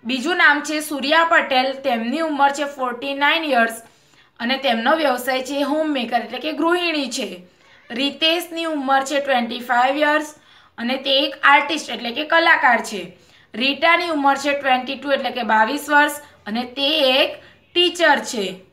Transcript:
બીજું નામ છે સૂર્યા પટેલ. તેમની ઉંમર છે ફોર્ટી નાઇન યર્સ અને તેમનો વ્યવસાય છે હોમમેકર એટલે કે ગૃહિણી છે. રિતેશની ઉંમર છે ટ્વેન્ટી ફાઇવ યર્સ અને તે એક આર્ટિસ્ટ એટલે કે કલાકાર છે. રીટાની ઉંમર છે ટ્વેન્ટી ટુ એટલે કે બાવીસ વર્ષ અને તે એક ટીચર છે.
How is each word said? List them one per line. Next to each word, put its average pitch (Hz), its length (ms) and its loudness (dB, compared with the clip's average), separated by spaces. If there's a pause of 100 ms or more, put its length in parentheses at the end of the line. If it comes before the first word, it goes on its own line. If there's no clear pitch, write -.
બીજું 262 340 -2
નામ 302 240 6
છે 302 180 -4
સૂર્યા 302 460 2
પટેલ. 269 480 2
તેમની 247 460 -2
ઉંમર 285 300 2
છે 285 140 -4
ફોર્ટી 262 500 -6
નાઇન 294 320 0
યર્સ 233 360 0 (580)
અને 240 180 -2
તેમનો 247 380 2
વ્યવસાય 262 480 0
છે 277 180 -4
હોમમેકર 277 560 -2
એટલે 233 220 -6
કે 311 120 -6
ગૃહિણી 320 580 0
છે. 190 320 -8 (500)
રિતેશની 320 720 -4
ઉંમર 269 380 -2
છે 277 160 -2
ટ્વેન્ટી 247 400 -4
ફાઇવ 262 380 0
યર્સ 302 380 0 (420)
અને 240 200 -4
તે 269 220 0
એક 294 240 0
આર્ટિસ્ટ 294 460 2
એટલે 240 220 -6
કે 294 140 -6
કલાકાર 311 560 4
છે. 190 360 -10 (380)
રીટાની 311 540 2
ઉંમર 277 280 2
છે 285 220 -2
ટ્વેન્ટી 262 360 0
ટુ 285 160 -4
એટલે 233 200 0
કે 240 120 -4
બાવીસ 226 460 2
વર્ષ 294 220 4 (340)
અને 226 180 -4
તે 285 360 -2
એક 269 440 2 (300)
ટીચર 339 460 2
છે. 190 420 -6 (120)